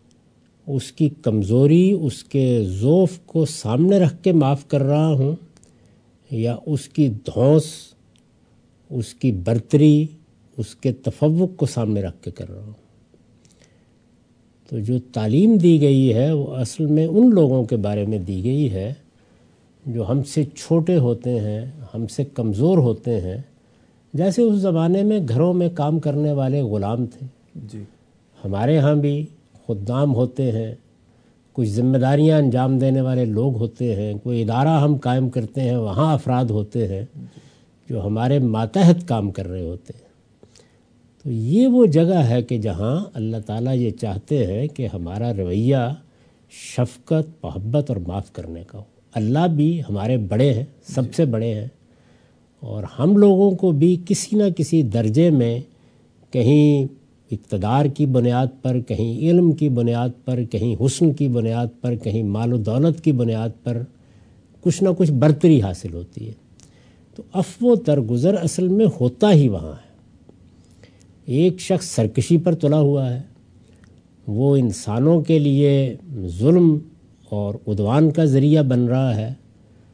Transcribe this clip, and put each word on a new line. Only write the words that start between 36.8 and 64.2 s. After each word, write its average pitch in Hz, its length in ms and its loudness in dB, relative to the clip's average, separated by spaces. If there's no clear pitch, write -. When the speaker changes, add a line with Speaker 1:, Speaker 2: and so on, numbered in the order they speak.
Speaker 1:
ہیں 95 180 -8
Speaker 2:
جی۔ 123 100 -18
Speaker 1:
جو 104 160 -6
ہمارے 117 340 0
ماتحت 127 680 2
کام 104 240 -2
کر 95 160 -10
رہے 92 140 -8
ہوتے 87 360 -12
ہیں۔ - 80 -20
تو 143 80 -8
یہ 131 360 2
وہ 247 180 6
جگہ 165 300 4
ہے 123 280 2
کہ 120 140 -4
جہاں 110 560 -4
اللہ 113 320 -6
تعالیٰ 120 300 -4
یہ 123 160 -2
چاہتے 110 540 -4
ہیں 104 220 -4
کہ 139 260 -8
ہمارا 101 400 -6
رویہ 117 600 -2
شفقت، - 960 -6
محبت 113 440 -4
اور 117 80 -4
معاف 90 340 -8
کرنے 82 360 -14
کا - 100 -20
ہو۔ 104 60 -18
اللہ 123 420 0
بھی 156 260 0
ہمارے 107 360 -2
بڑے 113 360 0
ہیں، 117 120 -2
سب - 200 -4
Speaker 2:
جی۔ 110 120 -8
Speaker 1:
سے 165 100 2
بڑے 113 280 -2
ہیں، 107 140 -8
اور 107 240 -12
ہم 196 180 4
لوگوں 202 340 6
کو 185 200 0
بھی 165 340 2
کسی - 300 -4
نہ 208 80 2
کسی 160 260 0
درجے 117 460 2
میں 120 300 2
کہیں 143 540 4
اقتدار 110 540 -2
کی 147 200 -2
بنیاد 123 420 0
پر، 127 180 -2
کہیں 113 400 -4
علم 170 320 4
کی 147 180 0
بنیاد 120 400 0
پر، 123 180 -4
کہیں 113 420 -2
حسن 147 280 2
کی 143 140 -2
بنیاد 117 400 -2
پر، 123 140 -4
کہیں 110 280 -4
مال 110 300 -2
و 123 40 0
دولت 131 440 0
کی 156 100 2
بنیاد 117 380 -2
پر 117 180 -6